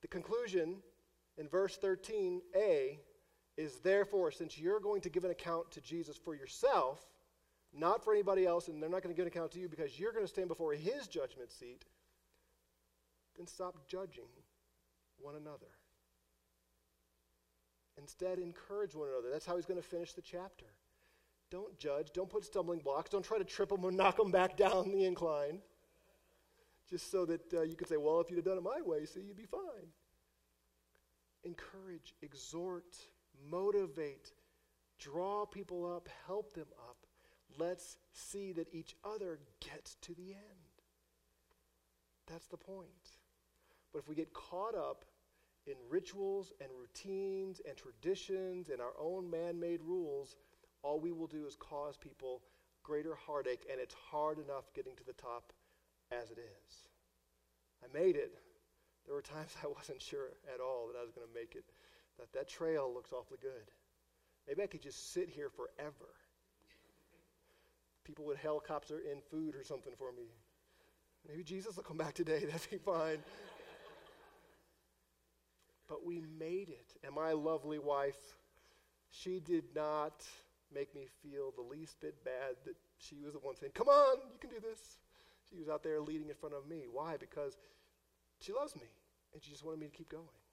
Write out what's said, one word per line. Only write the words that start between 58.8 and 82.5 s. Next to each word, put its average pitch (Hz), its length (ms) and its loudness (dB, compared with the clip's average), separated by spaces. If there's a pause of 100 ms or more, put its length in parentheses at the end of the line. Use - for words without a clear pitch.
There 143 100 -6
were 143 80 -2
times 151 360 -10
<laughs> - 60 -10
I - 20 -2
wasn't 143 340 -8
sure 131 360 -6 (160)
at 123 80 -6
all 127 260 0
that 120 120 -6
I 120 40 -6
was 117 80 -8
gonna 117 240 -14
make 117 220 -8
it, 127 80 -12 (540)
that 117 140 -18
that 135 160 -4
trail 156 440 2
looks 120 200 -8
awfully 127 280 -8
good. 127 320 -10 (760)
Maybe 143 160 0
I 202 40 2
could 165 160 -8
just - 300 -10
sit 180 160 0
here 143 220 -6
forever. 143 640 -10 (1900)
People 151 160 -10
would 143 140 0
helicopter 151 640 0
in 143 200 -4 (100)
food 156 240 -2
or 135 80 -10
something 131 340 -8
for 131 140 -8
me. 123 140 -12 (1040)
Maybe 160 160 -8
Jesus 190 320 -6
will - 80 -8
come 160 140 -8
back 151 160 -2
today. 156 300 2
<laughs> 147 60 0
That'd 160 200 -4
be 196 80 -4
fine. 160 400 2 (2750)
But 165 160 -8
we 170 180 -2 (160)
made 175 320 -2
it. - 340 -16
And 139 100 -10
my 160 180 2
lovely 151 460 2
wife, 139 400 2 (920)
she 185 280 -6
did 165 260 2 (100)
not 151 500 0 (500)
make 139 200 -4
me 139 120 -12 (160)
feel 139 320 -6
the 127 80 -8
least 147 380 -12
bit 151 240 -10
bad 127 400 -2